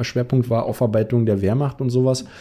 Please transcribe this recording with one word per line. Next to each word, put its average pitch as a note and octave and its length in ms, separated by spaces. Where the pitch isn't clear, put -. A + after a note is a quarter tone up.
Schwerpunkt B2 440
war, A#2 160
Aufarbeitung A2+ 600
der G2+ 160
Wehrmacht C3 400
und B2+ 80
sowas, B2+ 340